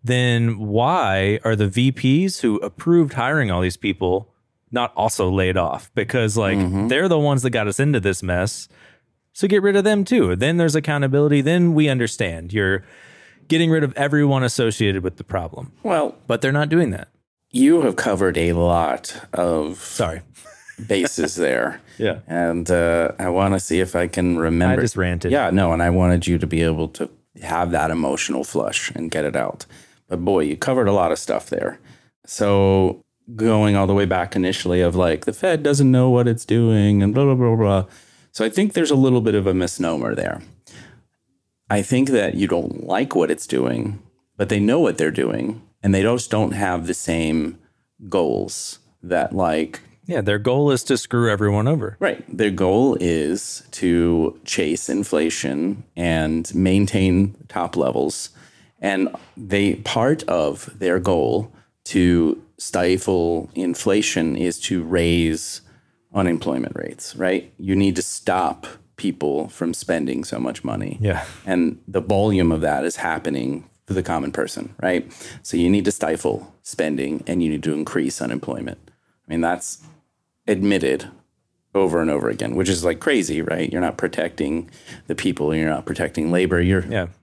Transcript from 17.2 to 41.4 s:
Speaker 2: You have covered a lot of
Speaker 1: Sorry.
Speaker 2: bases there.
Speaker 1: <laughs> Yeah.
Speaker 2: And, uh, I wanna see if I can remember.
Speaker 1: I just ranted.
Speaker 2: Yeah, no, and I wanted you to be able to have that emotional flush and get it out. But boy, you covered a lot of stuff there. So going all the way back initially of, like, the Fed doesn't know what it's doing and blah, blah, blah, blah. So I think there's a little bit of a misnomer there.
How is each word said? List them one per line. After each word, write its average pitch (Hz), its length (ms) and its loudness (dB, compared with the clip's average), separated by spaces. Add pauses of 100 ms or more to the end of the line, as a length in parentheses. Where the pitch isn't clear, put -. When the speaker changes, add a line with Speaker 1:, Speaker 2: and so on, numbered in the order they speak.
Speaker 2:
You 147 300 6
have 113 160 2
covered 92 400 0
a 85 160 2
lot 85 680 0 (140)
of 85 460 -2
Speaker 1:
Sorry. 87 420 -6 (680)
Speaker 2:
bases 87 480 -2
there. 67 500 -2
Speaker 1:
<laughs> - 40 -20 (100)
Yeah. 95 260 -2
Speaker 2:
And, 85 460 -2
uh, 85 480 2
I 95 100 -2
wanna 95 300 2
see 87 200 -2
if 90 160 -2
I 87 120 0
can 87 320 0
remember. 85 420 2
Speaker 1:
I - 40 0
just 110 120 -4
ranted. 87 340 -2
Speaker 2:
Yeah, 123 200 2
no, 90 220 4
and 85 100 0
I 87 80 2
wanted 90 340 4
you 87 140 2
to 78 80 -2
be 80 160 0
able 80 260 0
to - 180 -8 (360)
have 85 280 -2
that 80 200 0
emotional 73 520 -2
flush - 520 -4
and 80 160 -8
get 78 140 -2
it 71 100 -4
out. 52 320 -6 (400)
But 87 180 -6
boy, 95 200 4
you 73 120 -2
covered 127 300 2
a 98 60 4
lot 87 180 2
of 73 80 -2
stuff - 320 -4
there. - 260 -4 (480)
So 98 800 2 (320)
going 107 400 4
all 98 100 2
the 95 80 2
way 101 120 4
back 90 300 -2
initially 90 460 0
of, 87 140 2
like, 87 300 2
the - 80 -2
Fed 170 280 0
doesn't 143 300 4
know 127 180 6
what 123 180 4
it's 117 180 -2
doing 107 580 4
and 104 100 2
blah, 135 120 4
blah, 135 100 4
blah, 120 200 2
blah. 98 300 2 (460)
So - 120 -4
I 113 60 0
think 202 240 0
there's 165 160 0
a 147 60 4
little 131 260 6
bit 110 140 2
of 98 100 2
a 95 80 2
misnomer 82 600 -2
there. 50 260 -4 (1300)